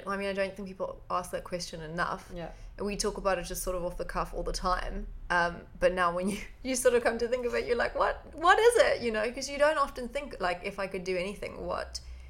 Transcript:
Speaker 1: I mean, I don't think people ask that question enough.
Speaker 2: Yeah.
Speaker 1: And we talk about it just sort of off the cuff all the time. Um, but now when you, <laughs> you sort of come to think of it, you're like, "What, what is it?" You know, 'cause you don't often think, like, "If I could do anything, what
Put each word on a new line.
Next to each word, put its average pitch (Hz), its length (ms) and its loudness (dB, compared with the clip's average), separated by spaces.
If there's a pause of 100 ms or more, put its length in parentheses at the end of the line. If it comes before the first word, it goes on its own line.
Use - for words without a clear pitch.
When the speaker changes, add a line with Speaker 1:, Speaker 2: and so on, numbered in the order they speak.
Speaker 1:
I 196 100 -2
mean, 196 120 -2
I 196 40 0
don't 190 240 -2
think 202 120 -8
people - 420 -8
ask 180 220 -2
that 180 120 -4
question 170 380 -8
enough. 165 520 -4
Speaker 2:
Yeah. 170 140 -8 (300)
Speaker 1:
And 196 80 -4
we 208 100 -2
talk 202 200 -2
about 190 220 0
it 175 60 -6
just 175 200 -6
sort 185 120 -2
of 175 80 -4
off 175 140 -4
the 175 60 -4
cuff 170 280 -4
all 175 120 -6
the 175 80 -2
time. 190 540 -2 (220)
Um, 175 280 4 (240)
but 180 120 6
now 180 220 4
when 180 160 0
you, - 80 -2 (120)
<laughs> - 120 -18
you 262 140 0
sort 247 180 6
of 240 80 4
come 226 160 2
to 233 100 0
think 247 180 0
of 233 80 -2
it, 233 120 0
you're 240 100 2
like, 240 220 0
"What, 294 240 2 (120)
what 349 240 6
is 453 180 8
it?" - 260 6
You 233 100 0
know, 214 200 2
'cause 269 160 -6
you 285 100 -4
don't 302 200 6
often 254 300 0
think, 277 320 -6
like, 180 220 0
"If 196 160 -6
I 196 80 -2
could 190 160 -4
do 185 140 0
anything, 180 500 -6
what - 340 -4 (300)